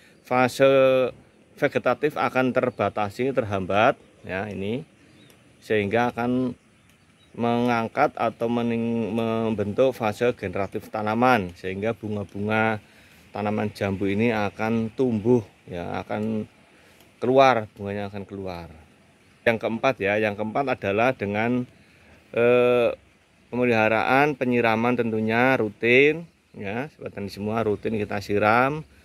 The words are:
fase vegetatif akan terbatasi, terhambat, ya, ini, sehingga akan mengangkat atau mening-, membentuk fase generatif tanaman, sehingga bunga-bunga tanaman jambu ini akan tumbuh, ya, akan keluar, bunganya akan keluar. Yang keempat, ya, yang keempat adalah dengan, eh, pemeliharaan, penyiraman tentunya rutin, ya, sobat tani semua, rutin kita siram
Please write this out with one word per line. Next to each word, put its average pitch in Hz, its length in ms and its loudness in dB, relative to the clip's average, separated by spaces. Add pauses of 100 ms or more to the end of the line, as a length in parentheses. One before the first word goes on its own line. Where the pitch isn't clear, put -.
(220)
fase 127 460 2 (880)
vegetatif 135 560 0
akan 127 400 0
terbatasi, 120 800 -2
terhambat, 104 640 0 (240)
ya, 95 240 -6
ini, 104 400 -8 (720)
sehingga 110 560 0
akan 123 400 -2 (800)
mengangkat 117 800 0
atau 117 320 -2
mening-, 117 640 -2
membentuk 113 800 0
fase 120 480 -2
generatif 98 480 -6
tanaman, 110 720 2
sehingga 98 400 -6
bunga-bunga 107 800 -4 (520)
tanaman 107 400 -4
jambu 98 400 -4
ini 110 240 0
akan 110 640 -4
tumbuh, 117 480 0 (240)
ya, 95 320 -8
akan 107 480 -6 (720)
keluar, 123 560 4
bunganya 101 320 -6
akan 101 160 -12
keluar. 92 400 -10 (800)
Yang 117 160 2
keempat, 117 400 0
ya, 101 160 2
yang 107 180 0
keempat 117 380 -4
adalah 110 400 0
dengan, 120 500 -2 (720)
eh, 123 560 4 (580)
pemeliharaan, 120 840 2
penyiraman 120 640 2
tentunya 113 560 2
rutin, 127 720 2 (320)
ya, 110 340 -8
sobat - 220 -12
tani 101 160 -8
semua, 107 320 -4
rutin 107 320 -2
kita 104 240 -4
siram 113 640 2 (220)